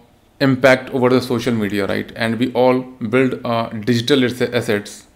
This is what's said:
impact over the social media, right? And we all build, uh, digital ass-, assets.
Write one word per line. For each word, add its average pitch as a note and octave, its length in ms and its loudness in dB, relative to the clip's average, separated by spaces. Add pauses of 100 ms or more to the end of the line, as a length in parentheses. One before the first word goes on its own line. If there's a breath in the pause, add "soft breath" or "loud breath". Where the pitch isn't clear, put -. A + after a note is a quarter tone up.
(400)
impact C3 500 4
over B2 200 2
the B2 120 4
social B2 320 -2
media, G#2 320 -2
right? G#2 300 -4
And A2+ 240 -2
we B2+ 140 0
all B2+ 260 4 (360)
build, C3 300 0
uh, A#2 240 -2 (220)
digital B2 340 2
ass-, A#2 160 -4
assets. A#2+ 640 -4 (100)